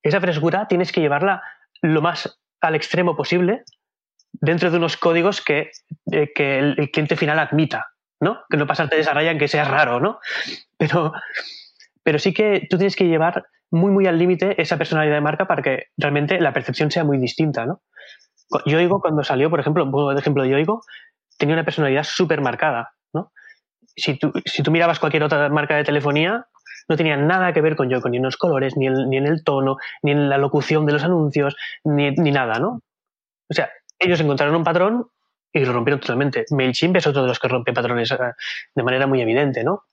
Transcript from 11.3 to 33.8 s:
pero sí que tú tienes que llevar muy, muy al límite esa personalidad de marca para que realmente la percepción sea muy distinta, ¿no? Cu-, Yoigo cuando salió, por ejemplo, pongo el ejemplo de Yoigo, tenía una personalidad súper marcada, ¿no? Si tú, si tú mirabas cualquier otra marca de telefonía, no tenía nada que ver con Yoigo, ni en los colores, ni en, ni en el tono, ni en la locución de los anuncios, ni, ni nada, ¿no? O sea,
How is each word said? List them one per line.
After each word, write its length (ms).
pero 160
sí 140
que 360
tú 80
tienes 180
que 120
llevar 380
muy, 200
muy 140
al 120
límite 440
esa 160
personalidad 380
de 60
marca 260
para 140
que 240
realmente 420
la 140
percepción 380
sea 120
muy 140
distinta, 480
¿no? 160
Cu-, 160
Yoigo 360
cuando 220
salió, 260
por 100
ejemplo, 300
pongo 220
el 80
ejemplo 240
de 60
Yoigo, 340
tenía 180
una 100
personalidad 380
súper 380
marcada, 520
¿no? 180
Si 240
tú, 120
si 180
tú 80
mirabas 280
cualquier 240
otra 260
marca 260
de 80
telefonía, 640
no 60
tenía 220
nada 340
que 80
ver 160
con 140
Yoigo, 180
ni 100
en 60
los 140
colores, 400
ni 100
en, 220
ni 80
en 100
el 160
tono, 320
ni 80
en 180
la 80
locución 480
de 80
los 100
anuncios, 520
ni, 280
ni 200
nada, 280
¿no? 220
O 40
sea, 160